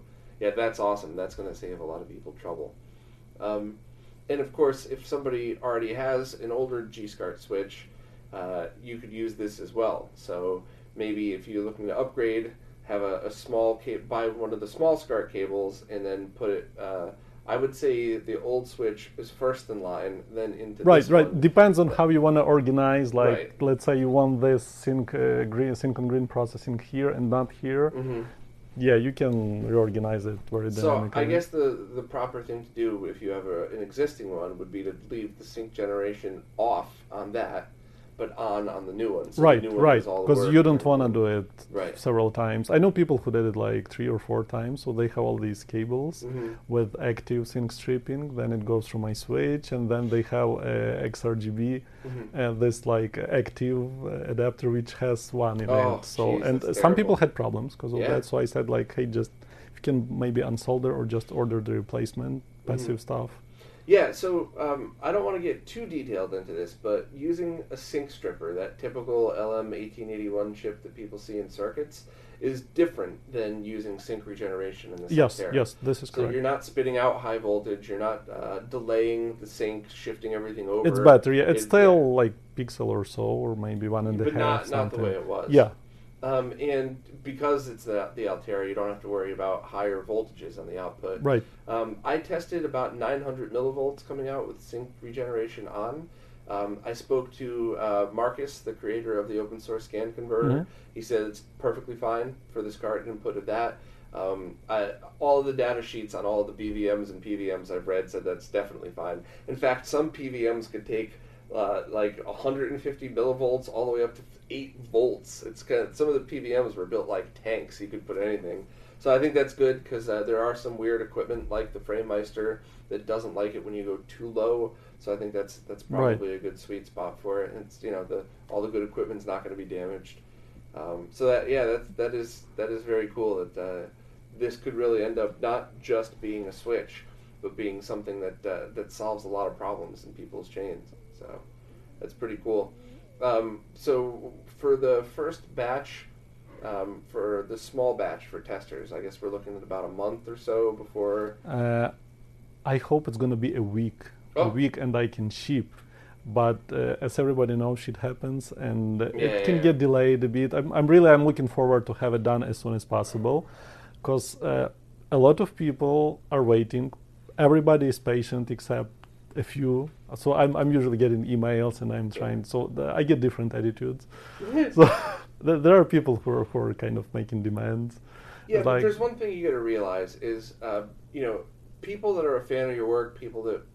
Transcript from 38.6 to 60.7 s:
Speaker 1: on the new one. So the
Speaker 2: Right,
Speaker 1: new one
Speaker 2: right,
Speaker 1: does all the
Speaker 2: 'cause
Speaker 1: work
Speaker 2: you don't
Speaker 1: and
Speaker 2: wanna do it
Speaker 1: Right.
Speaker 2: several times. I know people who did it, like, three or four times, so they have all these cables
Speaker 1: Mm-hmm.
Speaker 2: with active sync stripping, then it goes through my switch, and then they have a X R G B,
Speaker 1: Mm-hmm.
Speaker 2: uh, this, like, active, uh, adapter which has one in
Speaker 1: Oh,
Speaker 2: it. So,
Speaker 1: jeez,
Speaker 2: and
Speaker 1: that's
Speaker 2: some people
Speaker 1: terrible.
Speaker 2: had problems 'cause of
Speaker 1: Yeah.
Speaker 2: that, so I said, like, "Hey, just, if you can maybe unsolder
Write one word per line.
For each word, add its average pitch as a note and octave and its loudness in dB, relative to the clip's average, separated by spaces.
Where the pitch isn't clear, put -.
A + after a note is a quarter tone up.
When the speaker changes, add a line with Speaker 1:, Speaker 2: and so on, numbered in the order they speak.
Speaker 1:
on F#2+ -8
the F#2+ -8
new G#2+ -2
one. E2 -4
So - 0
the D#3+ 10
Speaker 2:
Right, A#2+ 8
Speaker 1:
new A2 -2
one G#2 2
Speaker 2:
right, C#3+ 8
Speaker 1:
does A2 4
all F#2+ -2
the F#2+ -2
Speaker 2:
'cause C#3+ 6
Speaker 1:
work - 4
Speaker 2:
you D#3+ 12
don't D#3 8
Speaker 1:
and C3 2
Speaker 2:
wanna C3+ 6
do A2 4
it G#2 0
Speaker 1:
Right. F#2 -4
Speaker 2:
several A2+ 2
times. A2+ -2
I D#3+ 6
know F#3 6
people D#3 4
who - -2
did A2+ 4
it, A2 0
like, A2 -2
three A#2+ -4
or A#2 0
four A2+ -2
times, A#2+ -6
so C3 -4
they A#2 2
have - -6
all A#2 0
these G#2+ -4
cables B2 -4
Speaker 1:
Mm-hmm. B2 -6
Speaker 2:
with A#2 2
active A#2+ 0
sync A#2+ -2
stripping, C3+ -4
then A#2+ -2
it A2 0
goes A2 0
through A2+ -6
my G#2+ -2
switch, C#3+ -2
and A#2+ 0
then A#2+ 0
they A#2 4
have A#2+ 2
a A#2 -2
X A#2 -4
R A#2 0
G G#2+ -4
B, A#2+ -2
Speaker 1:
Mm-hmm. B2+ -8
Speaker 2:
uh, A#2+ 0
this, A#2 2
like, A2+ 2
active, B2+ 0
uh, - -6
adapter A#2+ 0
which A#2 0
has B2 -2
one A2+ 0
in A2 -2
Speaker 1:
Oh, B2+ 4
Speaker 2:
it. - -8
So, - -2
Speaker 1:
jeez, - 0
Speaker 2:
and B2+ 2
Speaker 1:
that's - -2
Speaker 2:
some F3+ 8
people G#3 4
Speaker 1:
terrible. D#3+ 4
Speaker 2:
had - -2
problems A#2 -2
'cause A#2+ -6
of A#2+ 0
Speaker 1:
Yeah. A2+ 0
Speaker 2:
that, B2+ 2
so - 0
I B2+ 2
said, A#2+ -2
like, A#2 -2
"Hey, B2+ -2
just, A2+ -2
if - -20
you - -20
can B2+ 0
maybe B2 0
unsolder B2+ 0